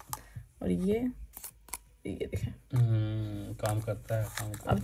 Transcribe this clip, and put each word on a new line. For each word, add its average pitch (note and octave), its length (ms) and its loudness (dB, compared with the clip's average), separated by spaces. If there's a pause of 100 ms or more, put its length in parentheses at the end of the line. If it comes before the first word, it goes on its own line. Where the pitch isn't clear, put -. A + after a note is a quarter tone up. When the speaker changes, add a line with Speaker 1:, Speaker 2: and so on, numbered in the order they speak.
(640)
Speaker 1:
और F#3 80 2
ये, G3+ 360 4 (1000)
ये - 0 -
देखें। - 720 -2
Speaker 2:
हम्म, A2 760 2
काम G#2+ 260 0
करता A2 360 -2
है, A2 80 2
काम G#2+ 280 -4
करता - 200 -2
है। G3+ 60 6
Speaker 1:
अब G3+ 60 0